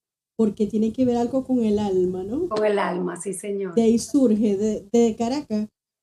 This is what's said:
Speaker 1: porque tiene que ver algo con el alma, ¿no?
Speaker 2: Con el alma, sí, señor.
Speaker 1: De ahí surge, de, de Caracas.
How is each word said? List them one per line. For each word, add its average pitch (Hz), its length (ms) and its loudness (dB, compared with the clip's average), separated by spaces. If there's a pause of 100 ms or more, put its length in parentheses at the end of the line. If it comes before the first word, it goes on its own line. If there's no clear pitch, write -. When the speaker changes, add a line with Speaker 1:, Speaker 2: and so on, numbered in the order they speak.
(340)
Speaker 1:
porque 214 320 0
tiene 220 260 0
que 262 120 0
ver 240 120 2
algo 240 280 -2
con 254 200 0
el 208 140 2
alma, 185 460 0
¿no? 294 240 -4
Speaker 2:
Con 214 160 -2
el 208 160 2
alma, 180 400 -4
sí, 196 120 -8
señor. 196 420 -6
Speaker 1:
De 226 80 4
ahí 226 160 4
surge, 220 580 2
de, 214 360 -4
de 233 240 4
Caracas. 226 520 -4 (340)